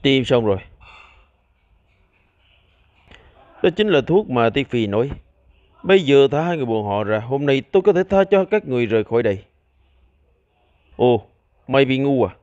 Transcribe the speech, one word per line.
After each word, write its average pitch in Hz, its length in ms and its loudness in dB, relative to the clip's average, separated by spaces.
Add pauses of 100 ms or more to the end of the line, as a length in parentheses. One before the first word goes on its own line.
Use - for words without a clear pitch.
Tìm 135 220 0
xong 120 220 0
rồi. 98 120 0 (3000)
Đó 180 140 2
chính 214 120 0
là 156 120 2
thuốc 165 300 -2
mà 117 200 0
Tiết 135 200 -4
Phi 117 160 -2
nói. 113 240 -2 (720)
Bây 196 180 4
giờ 139 300 4
thả 147 120 -2
hai 175 140 -4
người 135 100 -6
bọn 110 180 -4
họ 104 200 -4
ra, 107 140 -2
hôm 135 280 -6
nay 135 140 0
tôi - 220 -2
có 202 100 2
thể 180 120 0
tha 196 200 2
cho 190 200 2
các 202 240 -4
người 123 180 -2
rời 110 180 0
khỏi 117 180 -2
đây. 101 220 -2 (1500)
Ồ, 117 300 0 (420)
mày 135 160 2
bị 131 140 -2
ngu 139 260 0
à? 92 180 -6